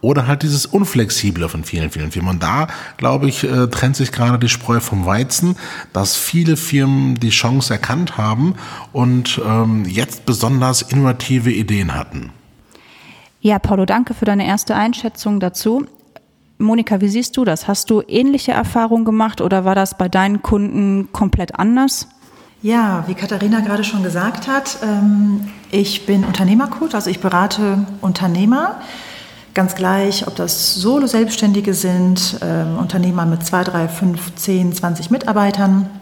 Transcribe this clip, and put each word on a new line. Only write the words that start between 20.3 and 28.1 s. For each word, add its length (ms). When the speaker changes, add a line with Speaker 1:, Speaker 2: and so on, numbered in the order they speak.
Speaker 2:
Kunden 720
komplett 440
anders? 520
Speaker 3:
Ja, 460
wie 60
Katharina 480
gerade 240
schon 180
gesagt 460
hat, 340
ähm, 640
ich 340
bin 200
Unternehmercoach, 680
also 160
ich 120
berate 640
Unternehmer. 800